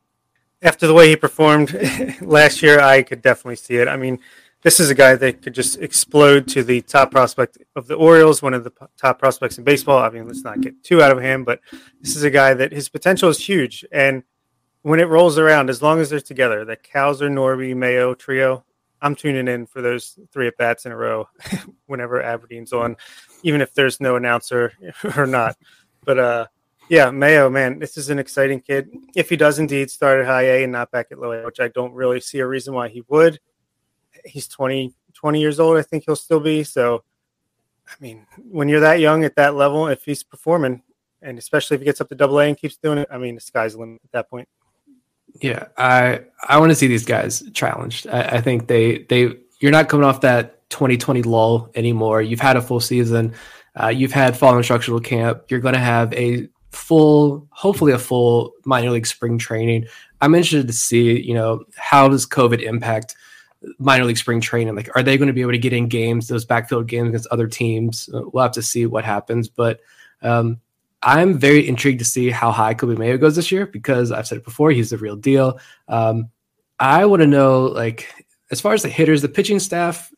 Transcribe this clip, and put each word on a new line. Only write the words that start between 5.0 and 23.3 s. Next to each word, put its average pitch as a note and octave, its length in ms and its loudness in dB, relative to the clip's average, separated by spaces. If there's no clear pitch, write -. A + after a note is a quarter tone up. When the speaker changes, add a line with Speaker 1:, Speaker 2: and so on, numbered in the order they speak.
Speaker 1:
that B2+ 280 -2
could B2 120 -14
just - 240 -6
explode C#3+ 720 4
to C3+ 160 -2
the B2 160 0
top C3+ 320 2
prospect B2+ 460 0
of B2 100 -14
the C#3+ 80 -8
Orioles, D#3+ 480 6
one C3+ 120 -4
of B2 100 -6
the B2 60 -14
p-, - 160 -20
top B2+ 220 0
prospects B2+ 400 -2
in A#2+ 60 -20
baseball. C#3 340 2
I A#2+ 100 0
mean, A2+ 180 -12
let's - 160 -16
not G#2+ 180 -10
get - 220 -10
too E3+ 200 4
out C#3 100 6
of B2+ 80 0
hand, C3 240 -4
but A#2+ 160 -6
this - 160 -10
is D3 80 -6
a D3 60 2
guy C3+ 240 4
that C3 180 -4
his C#3+ 160 -12
potential F#3 400 0
is D3+ 100 0
huge. D#3+ 540 -6
And C3+ 320 0
when D#3 160 0
it E3+ 100 2
rolls D#3+ 300 4
around, D3+ 320 2
as A#2 100 -6
long D#3 200 0
as D3 100 -4
they're D3+ 80 -6
together, B2 460 -4
the A2+ 120 -12
Cowser, C#3+ 520 -4
Norby, C3 480 -4
Mayo B2+ 380 -2
trio, C3 500 -4
I'm C#3+ 120 -4
tuning C3+ 340 -6
in A#2+ 180 -6
for B2+ 160 -16
those B2 360 -6
three B2+ 160 -4
at-bats A#2 380 -4
in A#2+ 60 -14
a A2+ 40 -16
row A2+ 320 -8
<laughs> - 280 -20
whenever B2+ 360 -10
Aberdeen's A#2 500 -12
on, A#2 240 -4